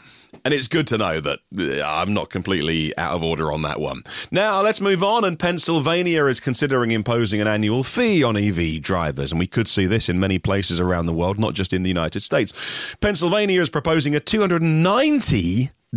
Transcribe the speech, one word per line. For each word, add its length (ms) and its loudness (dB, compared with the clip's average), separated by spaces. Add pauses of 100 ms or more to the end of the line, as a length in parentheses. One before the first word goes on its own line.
(460)
And 80 2
it's 120 0
good 220 0
to 80 0
know 240 0
that, 200 -4 (160)
uh, 300 0
I'm 280 0
not 160 -4
completely 680 -2
out 180 -2
of 80 -2
order 300 -2
on 100 -4
that 160 -4
one. 240 -6 (280)
Now, 320 0
let's 180 0
move 240 0
on, 200 2
and 140 -2
Pennsylvania 840 0
is 160 0
considering 500 0
imposing 520 0
an 40 2
annual 380 0
fee 400 2
on 140 2
E 120 2
V 300 -2
drivers, 500 -2
and 80 -2
we 80 0
could 220 -2
see 160 2
this 240 0
in 100 0
many 200 2
places 420 0
around 240 0
the 80 -2
world, 260 0
not 140 0
just 220 -2
in 80 0
the 80 0
United 320 -2
States. 760 -4
Pennsylvania 600 2
is 80 2
proposing 460 0
a 60 2
two 200 0
hundred 220 2
ninety 1080 2 (260)